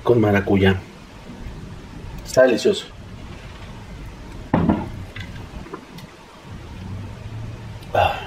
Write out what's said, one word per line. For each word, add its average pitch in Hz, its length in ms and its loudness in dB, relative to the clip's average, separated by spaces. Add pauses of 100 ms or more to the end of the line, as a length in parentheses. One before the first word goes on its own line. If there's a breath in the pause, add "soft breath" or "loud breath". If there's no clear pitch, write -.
con 117 180 6
maracuyá. 98 560 6 (1500)
Está - 180 8
delicioso. - 420 4 (4000)
Ah. - 200 6 (140)